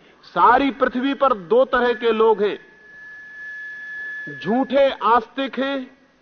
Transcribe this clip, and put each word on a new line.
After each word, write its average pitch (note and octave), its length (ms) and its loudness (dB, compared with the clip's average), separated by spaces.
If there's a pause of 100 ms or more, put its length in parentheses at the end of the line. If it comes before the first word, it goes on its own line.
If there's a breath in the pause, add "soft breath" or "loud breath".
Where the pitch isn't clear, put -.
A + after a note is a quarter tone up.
(240 soft breath)
सारी A#3+ 480 4
पृथ्वी B3+ 420 -2
पर C4 200 2
दो G#3 320 2
तरह B3 280 0
के A3+ 180 0
लोग A3 300 2
हैं, G3 180 -2 (1800)
झूठे C4 460 2
आस्तिक A#3 720 -2
हैं, C4+ 380 -6 (240)